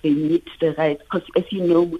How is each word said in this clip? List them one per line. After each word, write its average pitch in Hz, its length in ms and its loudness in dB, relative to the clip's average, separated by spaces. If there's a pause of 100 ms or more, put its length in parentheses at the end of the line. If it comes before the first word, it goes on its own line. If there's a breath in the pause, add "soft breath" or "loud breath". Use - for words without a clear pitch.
they 156 60 0
meet 156 380 0 (120)
the 156 140 0
right, 156 340 -2
'cause 175 140 -4 (160)
as 180 140 0
you 190 120 -2
know, 170 360 2